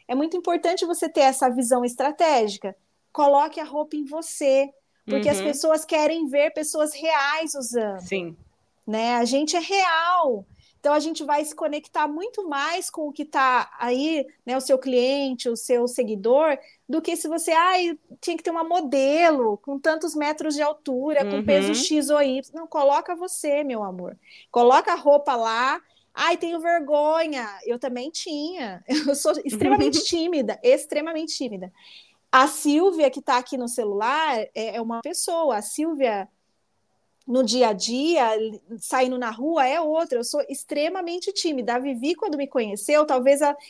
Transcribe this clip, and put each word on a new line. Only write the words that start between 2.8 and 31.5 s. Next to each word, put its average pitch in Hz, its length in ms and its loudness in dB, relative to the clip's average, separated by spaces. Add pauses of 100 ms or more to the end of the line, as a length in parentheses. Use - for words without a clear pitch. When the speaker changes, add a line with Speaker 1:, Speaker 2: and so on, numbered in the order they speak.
Speaker 1:
Coloque 294 480 4
a 302 40 -6
roupa 302 320 -6
em 294 80 -4
você, 277 680 0 (360)
porque 214 220 0
as 294 100 2
Speaker 2:
Uhum. 294 60 -2
Speaker 1:
pessoas 311 400 0
querem 311 440 0
ver 285 240 2
pessoas 302 420 -4
reais 302 600 -2
usando. 226 460 -4
Speaker 2:
Sim. 180 360 -8 (500)
Speaker 1:
Né? 226 300 0
A 240 80 2
gente 285 320 0
é 339 40 -2
real. 339 840 2 (340)
Então, 285 140 2
a 302 80 4
gente 311 240 -4
vai 294 180 0
se 302 140 -8
conectar 302 500 -4
muito 381 400 -8
mais 311 440 -4
com 311 180 -6
o 285 40 -10
que 294 120 -8
tá 262 460 2 (100)
aí, 269 460 0 (180)
né, 247 100 -4
o 269 60 -2
seu 262 180 2
cliente, 262 680 0
o 233 80 -2
seu 240 320 0
seguidor, 240 680 2 (280)
do 311 140 -2
que 330 160 -2
se 320 100 -6
você, 330 260 -2
"Ai, 349 460 2 (220)
tinha 339 160 -4
que - 60 -12
ter 349 80 -4
uma 330 120 -2
modelo 285 1000 2
com 277 160 -8
tantos 320 360 -2
metros 302 400 -2
de 285 60 -4
altura, 294 640 -2
com 202 120 -4
Speaker 2:
Uhum. 208 100 -4
Speaker 1:
peso 196 280 4
X 285 360 0
ou 294 100 4
Y." 269 220 0 (100)
Não, 330 140 -12
coloca 311 500 0
você, 302 480 -4
meu 240 180 -6
amor. 185 320 -10 (360)
Coloca 247 420 6
a 339 40 0
roupa 285 380 4
lá. 233 460 0 (320)
"Ai, 339 240 0
tenho 330 240 -4
vergonha." 302 880 0 (160)
Eu 240 140 -4
também 254 320 -8
tinha. 294 760 -8
<laughs> 285 260 0
Eu - 20 -2
sou 302 180 0 (100)
extremamente 277 600 2
Speaker 2:
<laughs> - 0 -
Speaker 1:
tímida, 320 580 -2
extremamente 302 720 0
tímida. 196 380 -8 (580)